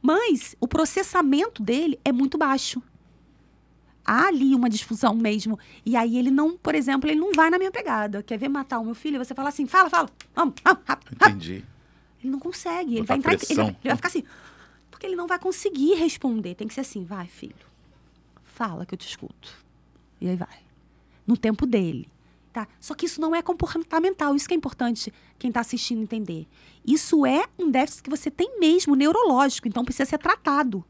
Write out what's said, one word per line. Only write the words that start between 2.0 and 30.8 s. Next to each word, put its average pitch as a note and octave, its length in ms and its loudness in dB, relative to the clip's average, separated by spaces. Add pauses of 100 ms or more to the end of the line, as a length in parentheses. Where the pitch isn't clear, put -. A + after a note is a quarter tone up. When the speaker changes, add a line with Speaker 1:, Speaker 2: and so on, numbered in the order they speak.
Speaker 1:
é C#4 60 2
muito C4+ 260 0
baixo. C4+ 460 -2 (1200)
Há B3 220 2
ali C4+ 280 4
uma A#3+ 140 2
disfunção G#3+ 440 -2
mesmo. A3 460 -2 (260)
E A#3 120 0
aí A#3 200 0
ele B3+ 140 2
não, D#4 260 2
por D#4 180 -2
exemplo, C4+ 340 0
ele D#4 100 2
não F#4+ 140 0
vai D#4+ 160 6
na F4 80 4
minha F#4+ 140 0
pegada. G#3+ 520 -4
Quer A3 140 -6
ver B3+ 100 -4
matar C4+ 320 -4
o A3+ 60 -6
meu A3+ 100 -6
filho? D4 240 -6
Você B3+ 160 -8
fala C4+ 140 -4
assim, C#4+ 160 -4
"Fala, F4+ 240 4
fala, F4 200 0 (240)
vamos, D#4+ 200 0 (100)
vamos, F#4 220 4
rápido, - 340 -8
rápido." - 160 8
Speaker 2:
Entendi. F#2 300 -10 (580)
Speaker 1:
Ele C4 80 -4
não C#4 80 -4
consegue. E4+ 540 -4
Ele A3 80 0
Speaker 2:
Botar G#3+ 120 -4
Speaker 1:
vai C#4+ 40 2
entrar D4 160 2
em, - 20 4
ele - 60 -4
vai, - 40 -6 (100)
Speaker 2:
pressão. A3 120 2
Speaker 1:
ele - 220 -4
vai F3 80 2
ficar - 100 -4
assim, F4 160 -2 (680)
porque - 160 -18
ele F#4+ 120 -4
não F4 100 -6
vai F4+ 100 -2
conseguir F#4 580 0
responder. A3+ 600 -2
Tem G#3+ 140 -8
que - 40 -14
ser C#4 80 -8
assim, G#3 220 -8
"Vai, F3+ 240 -10
filho, - 260 -18 (920)
fala F3+ 400 -10
que - 80 -12
eu F#3 40 -12
te - 120 -16
escuto." - 400 -16 (720)
E F3+ 80 -4
aí F#3 80 -2
vai. E3+ 100 -8 (760)
No A3+ 100 2
tempo A3 300 0
dele. F3 420 -2 (460)
Tá? A3 120 -10 (140)
Só - 160 -12
que - 100 -4
isso D#4+ 140 -4
não D#4+ 160 0
é E4+ 60 0
comportamental. E4 960 -2
Isso C#4+ 120 -2
que F4+ 60 0
é F4 40 2
importante A#3+ 560 -4 (240)
quem B3 140 -4
tá A#3+ 80 -2
assistindo A#3 420 -4
entender. F#3 460 -8 (380)
Isso D4+ 400 4
é C#4 180 4 (160)
um E4+ 100 0
déficit C4 340 0
que C4 60 -12
você C#4+ 220 -4
tem A#4+ 260 -4
mesmo, E4 380 4
neurológico. C#4+ 720 4
Então A#3+ 160 -2
precisa C4+ 260 -2
ser D4+ 80 -2
tratado. C#4+ 720 0